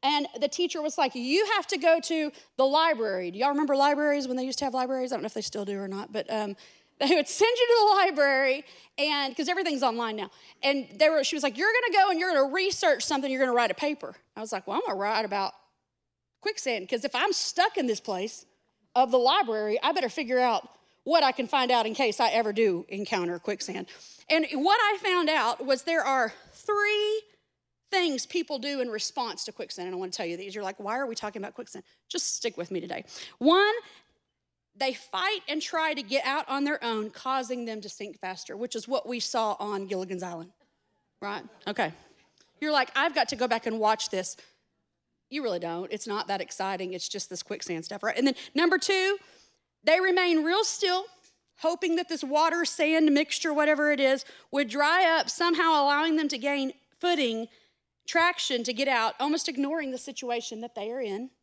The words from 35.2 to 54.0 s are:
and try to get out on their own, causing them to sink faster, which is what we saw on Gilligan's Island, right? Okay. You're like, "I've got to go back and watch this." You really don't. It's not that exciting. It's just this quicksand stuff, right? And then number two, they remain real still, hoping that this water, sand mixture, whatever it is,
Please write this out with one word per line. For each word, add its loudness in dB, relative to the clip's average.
and -4
try -2
to -6
get -2
out -2
on -2
their -2
own, -4
causing -4
them -8
to -14
sink -12
faster, -10
which -8
is -8
what -2
we -6
saw -2
on -6
Gilligan's -6
Island, -12
right? -8
Okay. -2
You're -2
like, 2
"I've 0
got 2
to -4
go 0
back -2
and -4
watch 2
this." -4
You -6
really -2
don't. -6
It's -10
not -4
that -2
exciting. -6
It's -8
just -10
this -10
quicksand -8
stuff, -10
right? -2
And 0
then 2
number 4
two, 2
they 6
remain 4
real 2
still, -2
hoping 0
that -2
this -6
water, 2
sand 4
mixture, 2
whatever 2
it 0
is, 2